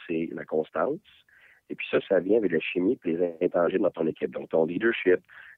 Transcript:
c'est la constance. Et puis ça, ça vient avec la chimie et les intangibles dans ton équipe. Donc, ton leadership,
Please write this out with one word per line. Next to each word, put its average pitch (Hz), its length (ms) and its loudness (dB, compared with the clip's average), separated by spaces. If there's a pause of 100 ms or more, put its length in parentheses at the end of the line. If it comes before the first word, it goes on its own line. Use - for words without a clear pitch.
c'est 82 260 -2
la 82 120 -10
constance. 82 560 -2 (680)
Et - 40 -10
puis - 160 -10
ça, - 160 2
ça 92 140 4
vient 98 180 4
avec 95 140 0
la 78 80 2
chimie 92 440 0
et 85 80 0
les 87 280 0
intangibles 90 440 2
dans 85 60 2
ton 82 160 -2
équipe. - 260 -4
Donc, - 180 -10
ton 80 160 2
leadership, 90 540 2 (380)